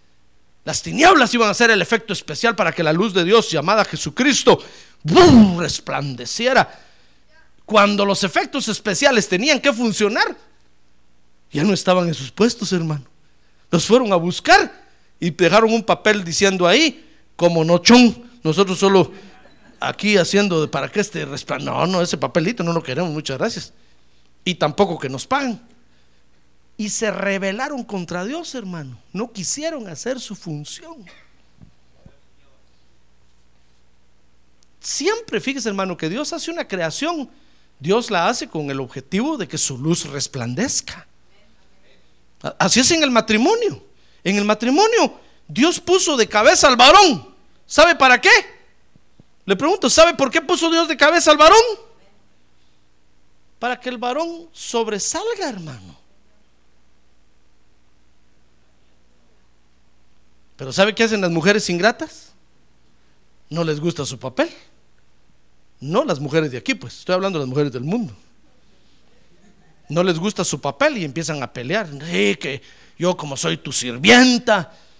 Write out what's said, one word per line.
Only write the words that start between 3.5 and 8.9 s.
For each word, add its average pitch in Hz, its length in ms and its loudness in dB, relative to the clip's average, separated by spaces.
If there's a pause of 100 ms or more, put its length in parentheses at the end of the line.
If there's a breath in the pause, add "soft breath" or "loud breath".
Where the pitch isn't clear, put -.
llamada 175 320 0
Jesucristo, 233 800 0 (400 loud breath)
¡bum!, 214 560 8
resplandeciera. 143 1300 -2 (800 soft breath)
Cuando 208 400 2
los 196 180 0
efectos 269 460 -2
especiales 208 580 0